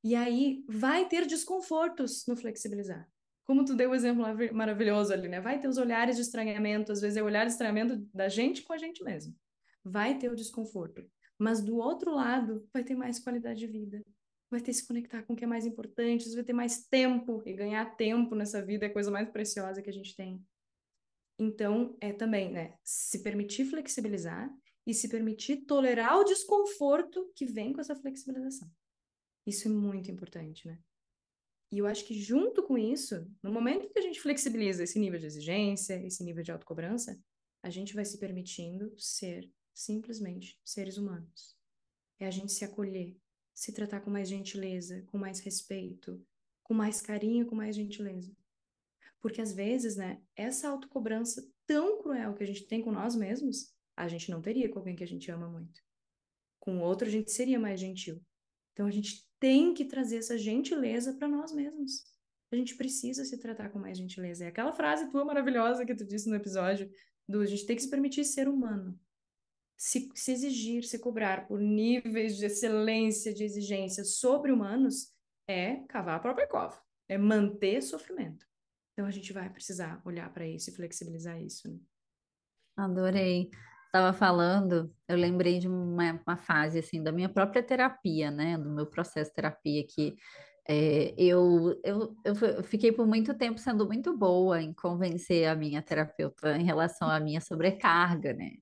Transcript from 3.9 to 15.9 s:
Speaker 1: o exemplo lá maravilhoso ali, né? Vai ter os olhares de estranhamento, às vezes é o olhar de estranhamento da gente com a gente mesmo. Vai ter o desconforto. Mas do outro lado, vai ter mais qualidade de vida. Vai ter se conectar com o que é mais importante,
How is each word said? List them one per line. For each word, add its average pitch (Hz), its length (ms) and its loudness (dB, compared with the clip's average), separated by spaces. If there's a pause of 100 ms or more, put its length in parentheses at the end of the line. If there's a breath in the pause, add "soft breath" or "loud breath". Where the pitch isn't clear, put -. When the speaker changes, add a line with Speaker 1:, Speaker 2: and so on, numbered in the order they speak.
Speaker 1:
o 262 40 2
exemplo 240 260 4
lá 220 120 0 (200)
maravilhoso 208 580 2
ali, 185 160 0
né? 180 140 -4
Vai 262 180 -2
ter 277 80 -2
os 254 100 2
olhares 240 380 2
de 240 60 0
estranhamento, 214 720 -2
às 202 100 0
vezes 208 160 0
é 214 60 2
o - 20 2
olhar 208 200 4
de 233 60 0
estranhamento 226 460 0 (160)
da 190 160 0
gente 240 340 0
com 330 100 -6
a 330 40 -4
gente 339 260 -10
mesmo. 160 320 -8 (480)
Vai 208 340 0
ter 254 140 -2
o 233 40 -4
desconforto. 214 680 -8 (340 soft breath)
Mas 220 240 2
do 226 160 0
outro 320 360 0
lado, 240 600 0
vai 254 100 -2
ter 262 120 -4
mais 247 240 -4
qualidade 233 400 -4
de 226 80 -8
vida. 208 340 -8 (500)
Vai 240 100 -2
ter 254 120 -4
se - 140 -2
conectar 233 360 -6
com 233 100 -6
o - 20 -2
que 233 80 -8
é 233 40 -2
mais 233 180 -2
importante, 233 680 -2